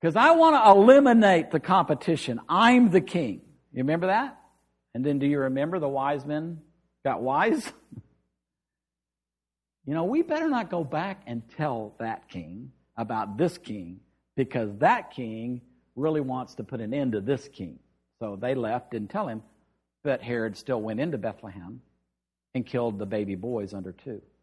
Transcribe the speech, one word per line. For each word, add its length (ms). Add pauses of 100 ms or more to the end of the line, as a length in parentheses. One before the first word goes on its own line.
"'Cause 140
I 160
wanna 400
eliminate 800
the 80
competition. 880
I'm 420
the 100
king." 420 (300)
You 100
remember 240
that? 340 (540)
And 100
then 140
do 80
you 140
remember 400
the 80
wise 360
men 380 (420)
got 160
wise? 520 (200)
<laughs> 100 (1900)
You 60
know, 80
we 200
better 260
not 200
go 140
back 460
and 280
tell 440
that 280
king 440 (240)
about 400
this 200
king, 440 (340)
because 440
that 340
king 480 (340)
really 260
wants 360
to 80
put 160
an 120
end 200
to 80
this 260
king. 320 (400)
So 160
they 220
left, 340
didn't 200
tell 180
him, 160 (580)
but 200
Herod 340
still 260
went 160
into 200
Bethlehem 640 (680)
and 140
killed 320
the 80
baby 300
boys 360
under 200
two. 300 (200)